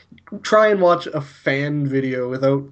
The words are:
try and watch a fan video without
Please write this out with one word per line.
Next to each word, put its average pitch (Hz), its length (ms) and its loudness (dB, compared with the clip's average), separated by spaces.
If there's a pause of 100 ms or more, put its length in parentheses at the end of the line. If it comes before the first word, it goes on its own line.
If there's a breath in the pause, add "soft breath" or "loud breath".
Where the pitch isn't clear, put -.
(420 loud breath)
try 214 260 4
and 208 140 2
watch 175 260 4
a 151 140 -6
fan 143 680 -4
video 131 420 -2
without 135 420 0